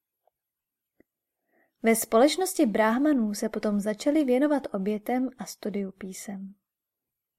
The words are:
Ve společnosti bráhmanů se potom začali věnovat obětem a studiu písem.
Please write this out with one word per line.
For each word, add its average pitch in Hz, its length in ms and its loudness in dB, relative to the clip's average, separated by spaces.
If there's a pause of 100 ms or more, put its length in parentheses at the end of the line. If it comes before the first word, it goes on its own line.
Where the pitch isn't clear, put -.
(1800)
Ve 226 120 4
společnosti 302 680 2
bráhmanů 226 680 2
se 214 160 -4
potom 208 300 -2
začali 214 440 0
věnovat 269 500 2
obětem 214 640 -2
a 202 80 -10
studiu 196 460 -6
písem. 196 640 -12 (840)